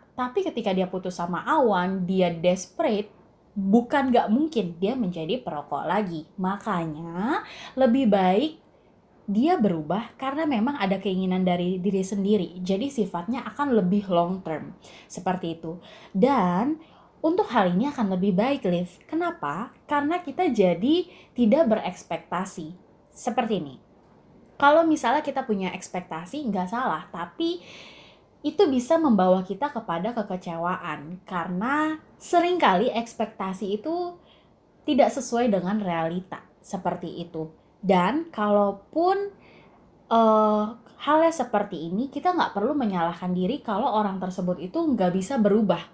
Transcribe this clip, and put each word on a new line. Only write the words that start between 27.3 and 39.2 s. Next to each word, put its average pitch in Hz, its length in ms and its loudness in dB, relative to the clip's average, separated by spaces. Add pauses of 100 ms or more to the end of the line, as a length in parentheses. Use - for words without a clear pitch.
itu 294 220 0
bisa 269 320 2
membawa 190 460 4
kita 196 280 -4
kepada 185 440 -6
kekecewaan. 175 1080 -6
Karena 233 760 -2 (180)
seringkali 330 800 2
ekspektasi 208 800 -6
itu 339 480 -6 (600)
tidak 254 260 4
sesuai 240 400 -2
dengan 196 320 0
realita. 170 640 -4 (140)
Seperti 180 500 -6 (100)
itu. 160 300 -8 (340)
Dan 196 480 2
kalaupun, 220 960 0 (800)